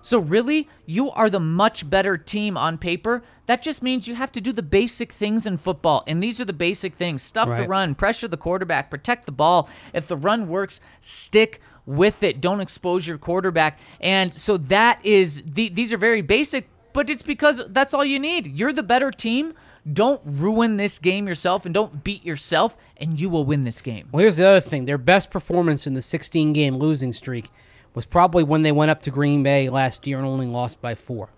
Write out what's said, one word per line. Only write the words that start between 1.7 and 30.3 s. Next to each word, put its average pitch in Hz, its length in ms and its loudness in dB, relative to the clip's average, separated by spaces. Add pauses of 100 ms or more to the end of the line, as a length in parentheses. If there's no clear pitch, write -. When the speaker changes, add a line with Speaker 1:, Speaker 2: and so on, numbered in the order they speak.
Speaker 1:
better 190 280 2
team 208 400 -6
on 160 200 -2
paper. 196 460 -4 (220)
That 240 160 0
just 302 200 -6
means 247 260 -4
you 240 80 -8
have 240 180 -6
to 226 80 -6
do 226 100 -4
the 208 120 -4
basic 202 500 0
things 214 320 -2
in 196 120 -2
football, 160 480 0
and 160 160 -2
these 233 200 -4
are 240 40 -4
the 190 80 -8
basic 175 420 -4
things. 165 260 -4
Stuff - 260 -2
the 123 80 -2
Speaker 2:
Right. 120 140 -2
Speaker 1:
run, 190 260 -2
pressure 226 320 -2
the 170 100 -6
quarterback, 170 520 -2
protect 233 380 -4
the 156 40 -12
ball. 151 380 4 (240)
If 165 140 -4
the 175 100 -4
run 202 320 -2
works, 190 320 -6 (180)
stick - 600 0 (240)
with 170 380 2
it. 135 180 0
Don't 196 200 0
expose 180 460 -4
your 156 120 -10
quarterback. 170 580 0 (240)
And 190 380 0
so 208 180 0
that 190 480 4
is, 190 400 4
the, 196 240 -4
these 214 240 -2
are 220 40 -4
very 220 260 2
basic, 240 440 0 (260)
but 277 180 -2
it's 269 100 -6
because 294 480 2
that's 269 240 0
all 285 100 2
you 277 140 0
need. 294 300 -4
You're 190 260 -2
the 247 80 -4
better 247 300 2
team. 269 420 -4 (380)
Don't 226 340 2
ruin 208 520 0
this 202 200 -2
game 196 300 0
yourself 180 360 -2
and 170 120 -6
don't 202 280 -2
beat 202 220 -6
yourself, 170 500 0 (220)
and 156 220 -6
you 185 100 -2
will 165 160 0
win 143 200 0
this 113 180 -8
game. 110 280 -10
Speaker 2:
Well, 147 100 2
here's 202 160 6
the 180 100 6
other 196 140 10
thing. 135 240 -4
Their 143 120 0
best 170 320 4
performance 175 560 0
in 139 80 -2
the 131 80 -2
sixteen-game 151 760 0
losing 131 340 0
streak 117 400 -10 (420)
was 120 140 -8
probably 175 360 4
when 156 200 2
they 156 80 4
went 151 180 4
up 151 140 0
to 143 80 -6
Green 143 320 2
Bay 139 260 2
last 131 380 -2
year 139 100 -4
and 135 80 -4
only 135 220 -2